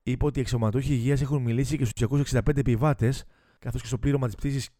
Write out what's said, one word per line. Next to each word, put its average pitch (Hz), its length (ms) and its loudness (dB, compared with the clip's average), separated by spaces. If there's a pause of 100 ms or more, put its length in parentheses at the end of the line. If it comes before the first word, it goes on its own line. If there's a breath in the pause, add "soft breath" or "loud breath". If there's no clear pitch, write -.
είπε 127 220 -2
ότι 143 140 0
οι 131 40 0
αξιωματούχοι 120 500 0
υγείας 131 280 2
έχουν 139 220 0
μιλήσει 123 340 0
και 135 80 0
στους 110 140 -4
διακόσιους 135 280 2
εξήντα 120 160 0
πέντε 139 180 2
επιβάτες, 123 640 2 (340 soft breath)
καθώς 117 220 -6
και - 60 -16
στο 127 120 -4
πλήρωμα 139 280 0
της 104 80 -6
πτήσης 139 340 -4 (120)